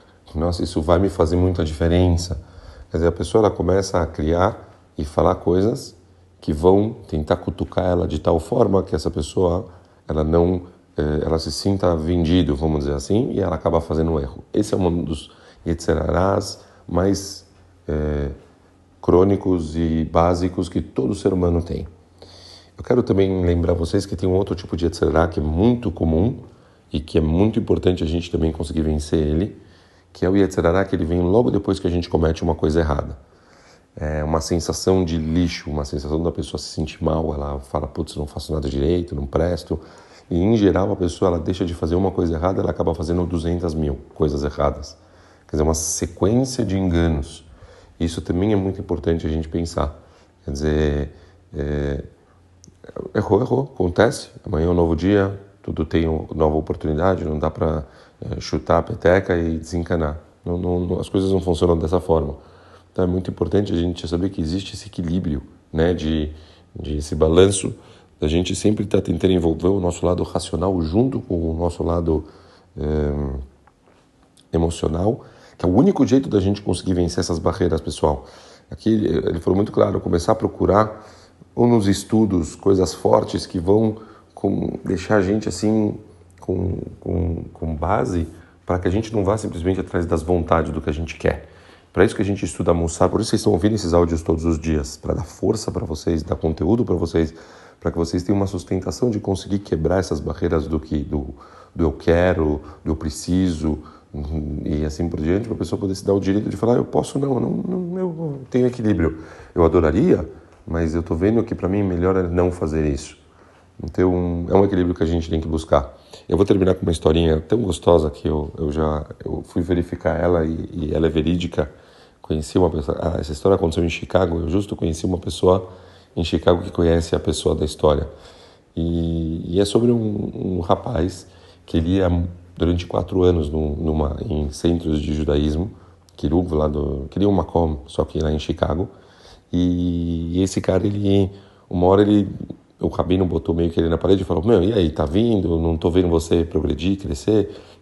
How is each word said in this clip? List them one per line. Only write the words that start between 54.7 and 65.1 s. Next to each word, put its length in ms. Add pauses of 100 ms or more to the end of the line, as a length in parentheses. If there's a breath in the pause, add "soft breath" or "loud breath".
novo 200
dia, 440 (240)
tudo 220
tem 220
uma 280
nova 200
oportunidade, 680
não 140
dá 100
pra, 360 (360 loud breath)
é, 180
chutar 380
a 60
peteca 520
e 220
desencanar. 640 (260)
Não, 120
não, 240
não, 180
as 100
coisas 220
não 100
funcionam 340
dessa 240
forma. 360 (560 loud breath)
Então 120
é 40
muito 240
importante 420
a 20
gente 320
saber 220
que 120
existe 340
esse 120
equilíbrio, 540 (300)